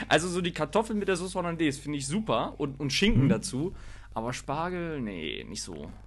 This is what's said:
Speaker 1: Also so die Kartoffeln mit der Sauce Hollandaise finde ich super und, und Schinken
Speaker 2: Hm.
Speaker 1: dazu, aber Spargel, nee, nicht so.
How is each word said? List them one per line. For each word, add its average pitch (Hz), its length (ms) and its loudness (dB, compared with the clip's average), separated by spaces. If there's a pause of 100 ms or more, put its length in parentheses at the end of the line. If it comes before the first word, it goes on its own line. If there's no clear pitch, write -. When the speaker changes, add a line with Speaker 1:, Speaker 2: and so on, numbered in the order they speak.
Speaker 1:
Also 160 220 4
so 175 120 0
die 175 120 0
Kartoffeln 208 460 0
mit 196 80 -2
der 185 100 4
Sauce 180 180 -4
Hollandaise 165 460 2
finde 147 160 -2
ich 135 100 -6
super 135 520 2
und, 143 200 -2
und 139 140 0
Schinken 196 300 6
Speaker 2:
Hm. 139 60 8
Speaker 1:
dazu, 185 460 0 (380)
aber 117 180 -2
Spargel, 165 720 -4
nee, 80 480 -4
nicht - 140 -8
so. 78 280 -10 (160)